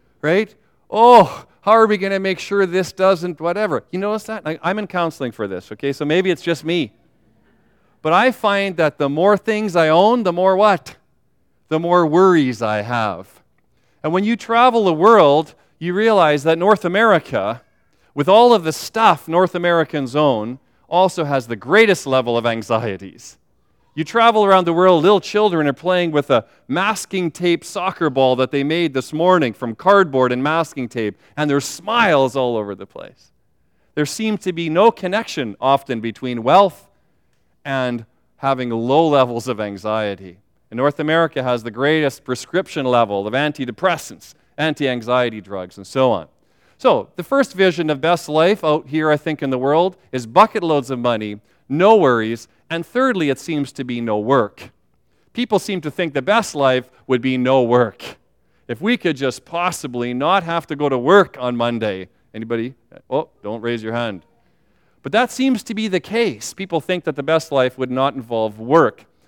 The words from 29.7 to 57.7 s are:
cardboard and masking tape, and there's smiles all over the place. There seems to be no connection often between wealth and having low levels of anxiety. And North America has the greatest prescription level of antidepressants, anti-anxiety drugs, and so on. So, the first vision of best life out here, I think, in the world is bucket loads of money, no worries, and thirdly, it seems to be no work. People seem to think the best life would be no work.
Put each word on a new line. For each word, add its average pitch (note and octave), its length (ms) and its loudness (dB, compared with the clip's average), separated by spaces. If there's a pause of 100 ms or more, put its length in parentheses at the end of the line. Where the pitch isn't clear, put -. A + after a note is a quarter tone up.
cardboard D3+ 560 2
and B2+ 120 -2
masking D3+ 460 -4
tape, G#2+ 280 -6 (200)
and D3+ 120 -2
there's C#3 160 0
smiles E3+ 680 0
all B2 220 -2
over G2+ 180 -6
the F#2+ 120 -18
place. - 440 -20 (640)
There D3+ 100 -2
seems G#3+ 360 -4
to F#3 120 -6
be E3 160 -6
no F#3 200 4
connection F#3 720 -6
often C3+ 400 0
between A#2 420 -8
wealth F3 460 2 (760)
and B2+ 420 -6 (320)
having C3 320 -4
low B2+ 380 2
levels B2 400 0
of A2+ 120 -6
anxiety. G2+ 800 -6 (320)
And A#2 60 -10
North C#3 220 -2
America D#3 440 -2
has B2 180 -2
the A#2 100 -10
greatest C#3+ 520 -2
prescription C#3 640 -6
level G#2+ 420 2
of G#2+ 60 -6
antidepressants, C#3+ 1000 -4 (240)
anti-anxiety B2 800 -2
drugs, F#2 380 -14
and G2 80 -18
so C3 260 2
on. E2+ 160 -4 (520)
So, D#3+ 360 2
the F3 80 -10
first C#4 300 0
vision F3 380 0
of C3+ 100 -4
best E3 260 -2
life E3 360 0
out D#3 240 0
here, D#3 240 0
I D3+ 60 4
think, D3+ 260 -6
in C3+ 80 -4
the B2+ 80 -2
world D#3 380 0 (140)
is B2+ 140 -6
bucket F3+ 380 2
loads D3 260 -2
of C3+ 80 -4
money, G#2+ 420 -4 (300)
no F#3 260 4
worries, A#2 520 2 (240)
and E3 120 -6
thirdly, A3+ 460 -2
it C3+ 80 -2
seems D3 360 -6
to C#3 100 -10
be A#2+ 180 -8
no A2 160 -2
work. A2 540 -2 (600)
People A3+ 280 -2
seem F#3+ 220 -6
to D3+ 100 -8
think E3 220 -6
the C#3 100 -2
best G#3 320 -2
life C3 340 0 (160)
would B2+ 160 0
be C3 160 -2
no B2+ 240 2
work. A#2+ 560 0 (500)